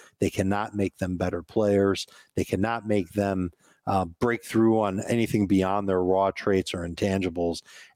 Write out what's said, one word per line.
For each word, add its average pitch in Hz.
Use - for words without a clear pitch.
They 92
cannot 101
make 101
them 92
better 90
players. 101
They 87
cannot 107
make 101
them, 95
uh, 95
break 117
through 113
on 101
anything 113
beyond 98
their 92
raw 95
traits 95
or 92
intangibles, 87